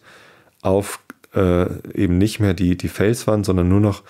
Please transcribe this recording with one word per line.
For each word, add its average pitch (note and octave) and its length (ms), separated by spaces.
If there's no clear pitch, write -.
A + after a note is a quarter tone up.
auf, G2 380
äh, F2+ 320
eben F2+ 240
nicht G#2 220
mehr G2+ 140
die, F2 240
die F#2 100
Felswand, G#2+ 580
sondern F2+ 220
nur F#2+ 140
noch G#2 280